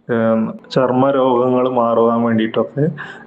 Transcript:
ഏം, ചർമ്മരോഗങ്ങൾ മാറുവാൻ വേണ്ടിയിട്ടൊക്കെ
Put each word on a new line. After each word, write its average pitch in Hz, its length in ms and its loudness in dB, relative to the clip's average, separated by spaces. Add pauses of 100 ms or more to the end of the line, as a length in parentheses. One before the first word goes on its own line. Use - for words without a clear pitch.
ഏം, 113 320 0 (300)
ചർമ്മരോഗങ്ങൾ 127 1000 2
മാറുവാൻ 117 520 2
വേണ്ടിയിട്ടൊക്കെ 113 640 -2 (420)